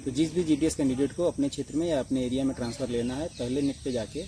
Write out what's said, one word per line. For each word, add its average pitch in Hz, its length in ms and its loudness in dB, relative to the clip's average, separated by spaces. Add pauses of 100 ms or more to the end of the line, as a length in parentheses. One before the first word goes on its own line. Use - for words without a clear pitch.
तो 135 60 -2
जिस 151 240 0
भी 175 100 2
जीडीएस 156 300 4
कैंडिडेट 135 380 2
को 175 120 -2
अपने 143 240 2
क्षेत्र 139 280 -4
में 170 120 2
या 147 120 2
अपने 127 260 0
area 131 180 0
में 123 120 0
transfer 120 320 -4
लेना 120 260 0
है, 156 120 -4
पहले 127 360 -2
नेट 139 220 0
पे 135 80 -2
जाके 120 360 -4